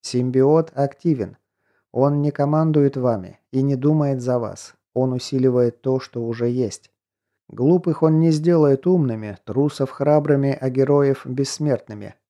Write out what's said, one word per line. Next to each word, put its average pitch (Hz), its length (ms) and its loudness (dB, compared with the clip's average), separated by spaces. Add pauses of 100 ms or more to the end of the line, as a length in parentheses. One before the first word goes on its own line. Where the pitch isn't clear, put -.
Симбиот 131 720 0
активен. 139 600 -4 (560)
Он 143 280 0
не 147 100 0
командует 147 640 0
вами 117 420 -4 (140)
и 131 100 0
не 139 140 0
думает 143 440 0
за 123 180 -2
вас. - 360 -10 (180)
Он 127 200 -2
усиливает 123 720 0
то, 131 180 -2
что 117 260 -10
уже 117 220 -4
есть. 120 420 -4 (580)
Глупых 160 540 0
он 160 160 4
не 165 140 4
сделает 151 540 2
умными, 117 580 -2
трусов 135 460 -2
храбрыми, 147 720 0
а 131 80 -4
героев 135 560 2
бессмертными. 127 920 -6 (140)